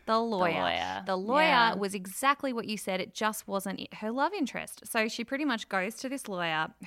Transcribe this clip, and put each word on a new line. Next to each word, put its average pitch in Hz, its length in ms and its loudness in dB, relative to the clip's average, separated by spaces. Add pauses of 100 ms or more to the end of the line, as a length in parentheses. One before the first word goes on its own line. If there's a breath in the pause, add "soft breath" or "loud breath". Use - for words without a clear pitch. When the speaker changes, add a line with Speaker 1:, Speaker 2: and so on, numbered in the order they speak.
Speaker 1:
The 220 120 4
lawyer. 196 360 2
Speaker 2:
The 160 80 0
lawyer. 90 440 0
Speaker 1:
The 190 120 0
lawyer 247 280 4
Speaker 2:
Yeah. 240 300 6
Speaker 1:
was 196 180 0
exactly 254 600 0
what 233 160 -6
you 214 80 -4
said. 185 240 -2
It - 120 -8
just 214 360 -2
wasn't 190 320 -4
i-, - 160 -12
her 214 140 -4
love 285 220 0
interest. - 540 -4
So 226 220 0
she 226 160 -6
pretty 277 180 -2
much 247 240 -2
goes 196 280 -2
to - 120 -8
this 262 220 -8
lawyer 170 400 0 (180)